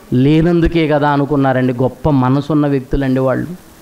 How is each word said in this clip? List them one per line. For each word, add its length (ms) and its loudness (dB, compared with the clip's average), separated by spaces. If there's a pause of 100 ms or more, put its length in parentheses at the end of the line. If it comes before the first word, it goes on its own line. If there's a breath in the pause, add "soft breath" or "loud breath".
(120)
లేనందుకే 760 2
కదా 220 0
అనుకున్నారండి. 640 0
గొప్ప 380 -2
మనసున్న 560 0
వ్యక్తులండి 540 -2
వాళ్ళు. 480 -4 (140 loud breath)